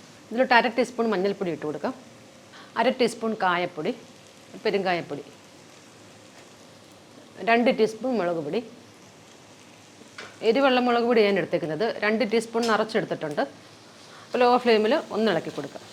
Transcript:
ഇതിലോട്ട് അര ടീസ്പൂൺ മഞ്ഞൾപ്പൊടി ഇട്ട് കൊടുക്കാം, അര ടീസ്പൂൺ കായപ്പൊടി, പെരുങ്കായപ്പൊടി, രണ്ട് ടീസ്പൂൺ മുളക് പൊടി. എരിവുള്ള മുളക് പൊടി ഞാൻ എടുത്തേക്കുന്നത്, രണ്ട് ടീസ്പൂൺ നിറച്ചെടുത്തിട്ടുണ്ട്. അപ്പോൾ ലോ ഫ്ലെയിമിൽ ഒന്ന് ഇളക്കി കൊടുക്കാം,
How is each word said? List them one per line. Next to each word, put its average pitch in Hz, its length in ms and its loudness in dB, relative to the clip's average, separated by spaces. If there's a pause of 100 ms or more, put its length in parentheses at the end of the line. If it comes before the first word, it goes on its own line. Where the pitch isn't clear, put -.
(300)
ഇതിലോട്ട് 247 280 2
അര 233 180 2
ടീസ്പൂൺ 233 360 0
മഞ്ഞൾപ്പൊടി 196 420 -2
ഇട്ട് 147 120 -10
കൊടുക്കാം, 156 260 -6 (840)
അര 233 100 4 (120)
ടീസ്പൂൺ 226 320 0 (100)
കായപ്പൊടി, 175 500 -2 (720)
പെരുങ്കായപ്പൊടി, 175 580 -2 (2250)
രണ്ട് 240 280 4
ടീസ്പൂൺ 220 420 0
മുളക് 175 260 -2
പൊടി. 180 140 -4 (1900)
എരിവുള്ള 254 400 4
മുളക് 240 220 2
പൊടി 226 180 6
ഞാൻ 196 140 2
എടുത്തേക്കുന്നത്, 165 440 -2 (180)
രണ്ട് 220 280 2
ടീസ്പൂൺ 226 400 -2
നിറച്ചെടുത്തിട്ടുണ്ട്. 190 680 -2 (840)
അപ്പോൾ - 180 -6
ലോ 247 60 6 (160)
ഫ്ലെയിമിൽ 220 280 4 (200)
ഒന്ന് 214 200 2
ഇളക്കി 160 240 -4
കൊടുക്കാം, - 340 -10